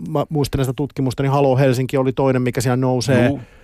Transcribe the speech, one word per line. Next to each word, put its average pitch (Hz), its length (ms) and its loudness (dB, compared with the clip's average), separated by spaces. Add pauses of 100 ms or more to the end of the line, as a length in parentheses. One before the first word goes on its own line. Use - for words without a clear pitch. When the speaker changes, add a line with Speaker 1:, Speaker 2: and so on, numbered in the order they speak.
Speaker 1:
mä 151 200 -2
muistan 139 360 -2
sitä 127 100 -4
tutkimusta, 139 480 -4
niin 135 80 0
Halo 135 260 2
Helsinki 131 400 2
oli 131 160 0
toinen, 131 280 2
mikä 123 200 -2
siellä 123 160 0
nousee. 127 500 2
Speaker 2:
Juu, 135 120 -2 (240)